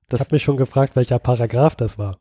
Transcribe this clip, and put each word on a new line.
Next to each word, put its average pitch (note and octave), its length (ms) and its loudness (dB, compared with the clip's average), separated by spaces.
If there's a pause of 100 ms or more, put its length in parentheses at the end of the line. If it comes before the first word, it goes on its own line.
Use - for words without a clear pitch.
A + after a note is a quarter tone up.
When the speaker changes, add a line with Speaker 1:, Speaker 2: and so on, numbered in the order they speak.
Speaker 1:
das A#2+ 100 -2
Speaker 2:
ich C3 60 -4
hab - 60 -10
mich D3+ 120 2
schon C#3 140 0
gefragt, C3+ 380 0
welcher B2 240 0
Paragraph B2 560 0
das A2 240 -4
war. G2+ 220 -8